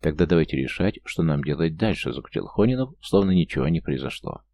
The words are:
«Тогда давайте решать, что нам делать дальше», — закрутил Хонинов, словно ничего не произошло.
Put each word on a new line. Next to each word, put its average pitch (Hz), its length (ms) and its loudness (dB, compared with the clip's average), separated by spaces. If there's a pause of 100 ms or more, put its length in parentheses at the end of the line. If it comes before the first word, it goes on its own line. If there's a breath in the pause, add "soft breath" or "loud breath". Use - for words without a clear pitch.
«Тогда 78 240 2
давайте 80 320 2
решать, 67 480 -2
что - 180 -4
нам 73 220 2
делать 78 320 0
дальше», — 95 380 -2
закрутил - 320 -8
Хонинов, 127 560 0
словно 95 300 4
ничего 78 360 2
не 82 140 0
произошло. - 600 -6 (120)